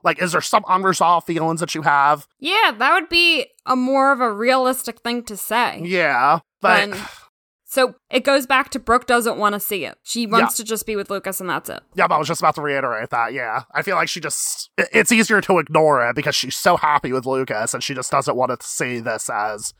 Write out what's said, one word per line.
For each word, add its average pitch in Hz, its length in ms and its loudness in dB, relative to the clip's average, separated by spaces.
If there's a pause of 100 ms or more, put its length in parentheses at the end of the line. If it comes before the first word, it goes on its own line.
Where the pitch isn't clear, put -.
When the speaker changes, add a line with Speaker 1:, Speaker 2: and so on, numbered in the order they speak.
Speaker 1:
Like, 165 180 0
is 175 100 -2
there 165 100 0
some 214 260 0
unresolved 180 600 2
feelings 160 320 -2
that 165 160 -6
you 156 80 -8
have?" 147 440 4 (120)
Speaker 2:
Yeah, 370 380 2
that 262 160 2
would 349 160 0
be 339 360 2 (220)
a 262 80 0
more 269 360 4
of 254 80 0
a 240 140 2
realistic 254 680 0
thing 240 240 -4
to 202 120 -12
say. - 460 -2
Speaker 1:
Yeah, 156 560 2 (220)
but 190 300 4
Speaker 2:
Than, 190 80 -10 (680)
so 254 300 0 (160)
it 254 140 0
goes 277 200 2
back 262 260 2
to 262 80 -8
Brooke 233 280 0
doesn't 240 300 2
wanna 202 220 0
see 190 260 -4
it. - 180 -12
She 233 240 -4
wants 226 320 2
Speaker 1:
Yeah. 226 40 -6
Speaker 2:
to 214 60 -12
just 220 160 -6
be 220 120 -4
with 196 120 -6
Lucas 190 320 -6
and 180 80 -6
that's 151 200 -6
it. - 100 -12 (160)
Speaker 1:
Yeah, 180 120 2
but 170 80 0
I - 40 0
was 151 80 -4
just 160 140 -4
about 156 140 2
to 156 60 -8
reiterate 131 500 -4
that, 117 220 -2
yeah. 123 300 -6 (100)
I 147 80 -2
feel 185 140 -4
like 165 140 0
she 185 100 -8
just, - 580 -6
i-, 185 140 0
it's 220 200 2
easier 220 300 4
to 190 160 2
ignore 151 500 4
it 120 80 -2
because 147 200 -2
she's - 220 -4
so 175 200 2
happy 147 360 0
with 127 120 -2
Lucas 131 480 -2
and 127 80 -8
she - 140 -6
just 127 160 -8
doesn't 135 240 0
want 127 160 0
to - 160 -8
see 123 320 -6
this 113 300 -6
as 107 500 -6